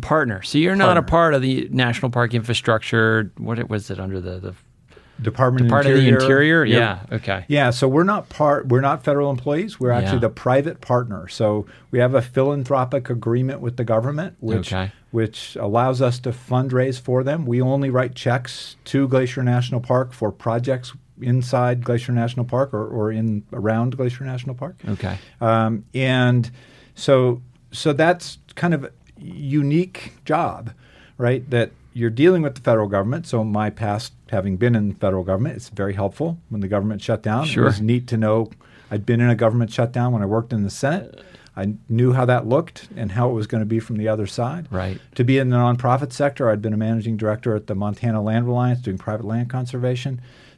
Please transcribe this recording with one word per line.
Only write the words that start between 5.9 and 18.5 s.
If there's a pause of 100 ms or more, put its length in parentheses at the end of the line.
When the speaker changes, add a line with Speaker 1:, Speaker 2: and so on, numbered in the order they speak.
Speaker 1:
of
the
Speaker 2:
Interior.
Speaker 1:
Interior?
Speaker 2:
Yep. (320)
Speaker 1:
Yeah,
okay.
Speaker 2:
Yeah,
so
we're
not
part,
we're
not
federal
employees.
We're
actually
Speaker 1:
Yeah.
Speaker 2:
the
private
partner.
So (240)
we
have
a
philanthropic
agreement
with
the
government,
which,
Speaker 1:
Okay. (180)
Speaker 2:
which
allows
us
to
fundraise
for
them.
We
only
write
checks (100)